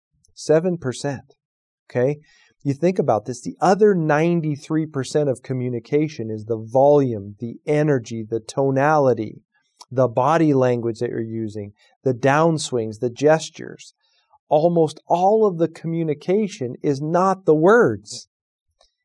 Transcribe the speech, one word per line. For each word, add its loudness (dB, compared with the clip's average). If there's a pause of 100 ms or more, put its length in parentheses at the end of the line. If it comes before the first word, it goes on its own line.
(320)
Seven 0
percent. -8 (560)
Okay? -2 (420)
You -2
think -2
about 0
this. -10
The -12
other 4
ninety-three 0
percent -2
of -4
communication -4
is -10
the -4
volume, 2
the -10 (100)
energy, -2
the -4
tonality, 0 (480)
the 2
body 2
language 0
that -4
you're -6
using, -8 (300)
the 0
downswings, 0
the -2
gestures. -2 (560)
Almost 2
all 2
of -2
the 0
communication -4
is -2
not 0
the 4
words. 2 (760)